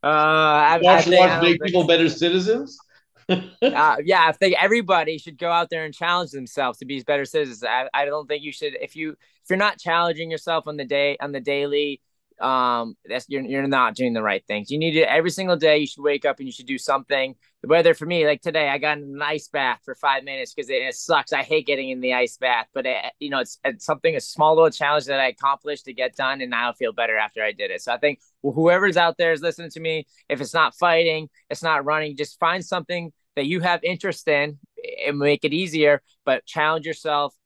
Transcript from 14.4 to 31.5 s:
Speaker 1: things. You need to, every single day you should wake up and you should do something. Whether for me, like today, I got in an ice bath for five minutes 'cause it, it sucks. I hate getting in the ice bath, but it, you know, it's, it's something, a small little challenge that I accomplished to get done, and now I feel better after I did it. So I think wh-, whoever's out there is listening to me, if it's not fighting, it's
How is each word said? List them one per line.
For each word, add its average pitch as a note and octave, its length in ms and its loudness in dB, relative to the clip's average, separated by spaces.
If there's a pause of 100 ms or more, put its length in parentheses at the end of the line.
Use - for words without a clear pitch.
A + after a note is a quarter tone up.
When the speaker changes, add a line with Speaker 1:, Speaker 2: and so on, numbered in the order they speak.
Speaker 1:
things. G#2 240 -6
You D3 80 -4
need D#3+ 140 0
to, D#3 180 4
every E3 200 2
single F3+ 260 -2
day D3+ 220 4
you D3 80 -2
should - 160 -14
wake C#3+ 240 0
up C#3 120 -2
and C3+ 80 -12
you B2 60 -12
should B2+ 140 -20
do C3 100 -6
something. C3+ 580 -2 (280)
Whether E3 320 6
for D#3+ 100 -6
me, E3 220 0
like D3 160 2
today, D#3 260 0
I C#3 80 0
got D3 220 -2
in D3 60 -14
an C#3 180 -10
ice D3+ 260 -6
bath C3 360 -2
for B2+ 100 -12
five C3+ 280 0
minutes C3+ 320 -10
'cause B2+ 140 -8
it, C3 140 -2
it C3 120 -6
sucks. - 380 -2
I C#3 100 -2
hate D3+ 240 0
getting C3+ 220 -2
in B2+ 120 -8
the B2+ 120 -2
ice B2 240 0
bath, B2 380 0
but C3 100 -6
it, B2+ 120 -2 (220)
you D3 120 -10
know, C3+ 100 -2
it's, - 240 -8
it's B2 220 -6
something, D#3+ 280 -2
a C3 60 -2
small D#3 340 2
little D#3+ 160 6
challenge D3 360 0
that C3+ 120 -2
I C3 100 2
accomplished C#3 580 -4
to C3 80 -16
get B2+ 200 -4
done, C3+ 280 -4
and B2 80 -8
now A#2+ 200 -2
I A#2 40 -10
feel A2+ 180 -4
better A2+ 240 -2
after G#2+ 260 -2
I G#2+ 100 -2
did G2+ 180 -8
it. F2+ 100 -8
So A#2+ 120 -6
I A#2+ 60 -4
think D3 220 -2 (240)
wh-, C#3 100 -2
whoever's F3 440 4
out E3+ 180 2
there E3 160 2
is D3+ 80 -2
listening E3 300 -6
to D#3+ 100 -16
me, D#3+ 260 -6 (220)
if C3+ 140 -4
it's C3+ 120 -10
not D#3+ 220 2
fighting, E3 540 2 (180)
it's - 140 -10